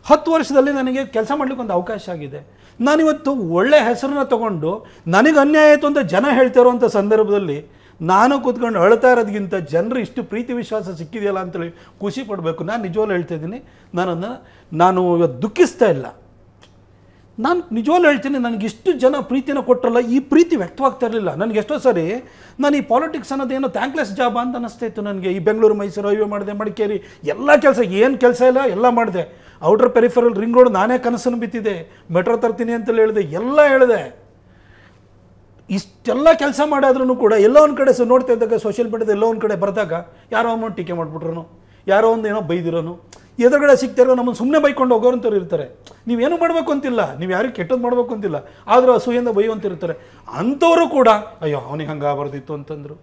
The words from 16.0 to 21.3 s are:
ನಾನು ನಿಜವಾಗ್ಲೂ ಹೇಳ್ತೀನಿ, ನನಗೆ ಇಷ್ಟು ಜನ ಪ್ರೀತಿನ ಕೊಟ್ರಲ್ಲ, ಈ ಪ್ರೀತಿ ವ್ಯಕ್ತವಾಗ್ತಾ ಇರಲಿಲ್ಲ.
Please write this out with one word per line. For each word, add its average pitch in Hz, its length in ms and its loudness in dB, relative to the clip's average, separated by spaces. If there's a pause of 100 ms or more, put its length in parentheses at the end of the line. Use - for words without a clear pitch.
ನಾನು 320 360 -2
ನಿಜವಾಗ್ಲೂ 302 340 2
ಹೇಳ್ತೀನಿ, 277 300 0
ನನಗೆ 233 280 -4
ಇಷ್ಟು 349 260 -2
ಜನ 262 280 2
ಪ್ರೀತಿನ 269 400 -4
ಕೊಟ್ರಲ್ಲ, 247 380 0
ಈ 247 220 0
ಪ್ರೀತಿ 330 360 2
ವ್ಯಕ್ತವಾಗ್ತಾ 247 500 -2
ಇರಲಿಲ್ಲ. 208 280 -4